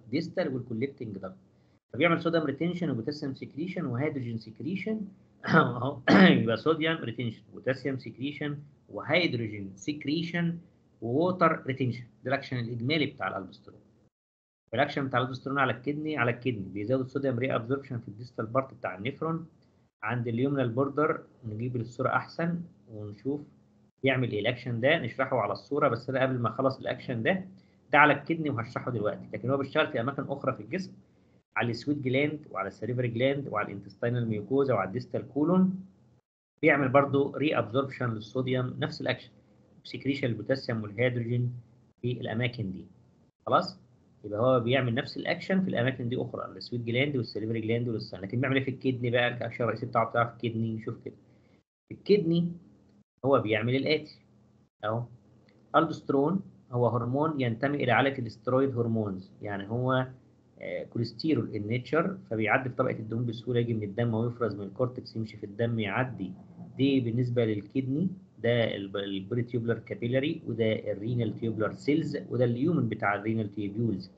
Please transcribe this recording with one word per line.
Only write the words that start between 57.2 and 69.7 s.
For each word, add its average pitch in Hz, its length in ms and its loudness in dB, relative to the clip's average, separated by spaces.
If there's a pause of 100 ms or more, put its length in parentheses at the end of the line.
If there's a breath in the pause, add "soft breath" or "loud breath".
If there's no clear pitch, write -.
ينتمي 135 440 0
الى 120 80 4
عائله 131 260 4
الاسترويد 123 600 0
هرمونز، 110 540 -2 (100)
يعني 101 260 -6
هو، 127 380 2 (540)
آه، 90 240 -6
كوليسترول 117 680 -2
ان 104 120 -4
نيتشر، 151 520 0 (120)
فبيعدي 113 380 2
في 123 80 -6
طبقه 120 220 0
الدهون 113 280 -4
بسهوله، 120 340 0
يجي 117 140 0
من 107 80 -2
الدم 113 320 0
ويفرز 117 400 0
من 101 120 -8
الكورتكس - 500 -4
يمشي 110 200 -6
في 107 100 -10
الدم 113 320 0
يعدي. 104 540 -2 (440)
دي 135 240 4
بالنسبه 120 440 2
للكدني، 131 640 0 (300)
ده 113 380 2
الب-، 98 200 -6
البريتيوبلر 113 800 -2